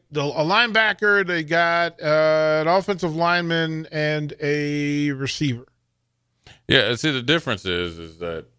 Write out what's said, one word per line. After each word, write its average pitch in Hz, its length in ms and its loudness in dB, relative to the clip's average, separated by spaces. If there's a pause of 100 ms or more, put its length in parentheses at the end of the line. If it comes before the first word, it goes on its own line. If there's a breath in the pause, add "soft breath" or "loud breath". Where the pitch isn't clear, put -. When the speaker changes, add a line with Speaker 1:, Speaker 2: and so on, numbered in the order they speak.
(100)
Speaker 1:
the, 147 120 -4
a 147 220 -2
linebacker, 208 800 2
they 170 180 -2
got, 170 580 0
uh, 156 600 4
an 156 60 0
offensive 180 480 0
lineman, 165 760 0
and 151 480 -2
a 147 720 -2
receiver. 131 540 -4 (1000 soft breath)
Speaker 2:
Yeah, 120 280 4
see, 156 160 -2
the 131 100 -2
difference 135 420 -2
is, 87 340 -2
is 82 200 -16
that 82 280 -8 (120)